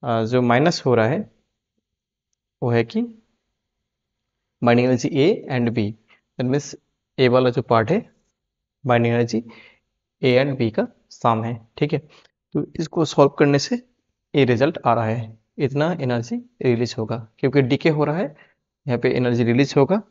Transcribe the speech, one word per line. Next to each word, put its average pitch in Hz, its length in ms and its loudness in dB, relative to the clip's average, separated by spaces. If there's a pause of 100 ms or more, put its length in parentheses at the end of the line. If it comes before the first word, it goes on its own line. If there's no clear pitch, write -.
आ, 113 200 -2
जो 123 180 2
माइनस 127 440 2
हो 127 100 4
रहा 110 120 4
है 156 120 -2 (1400)
वो 127 100 -2
है 117 120 2
कि 208 180 -4 (1600)
बाइंडिंग 120 260 2
एनर्जी 127 220 0
A 147 180 2 (240)
and 123 180 -2
B, 113 140 -2 (560)
that 127 120 -4
means 143 240 -4 (420)
ए 131 100 2
वाला 127 220 4
जो 120 120 -4
पार्ट 113 300 0
है 196 80 0 (840)
बाइंडिंग 120 300 2
एनर्जी 120 260 0 (840)
A 131 180 2
and 139 200 -2
B 117 160 0
का 240 120 -2 (240)
सम 113 320 -2
है, 113 100 -6 (240)
ठीक 151 160 -2
है। 151 60 -4
तो - 680 -12 (140)
इसको 160 260 -2
सॉल्व 143 240 2
करने 143 300 2
से - 160 -4 (580)
ये 143 120 4
रिजल्ट 127 400 0
आ 120 80 4
रहा 113 120 0
है, 110 320 -6 (200)
इतना 143 340 -2 (100)
एनर्जी 123 340 -4 (260)
रिलीज 123 360 0
होगा 113 200 -6 (220)
क्योंकि 139 220 0
डीके 135 280 0
हो 151 140 0
रहा 147 140 -2
है, 262 180 -6 (500)
यहाँ 120 140 -2
पे 127 120 0
एनर्जी 123 320 0
रिलीज 120 340 2
होगा। 180 340 2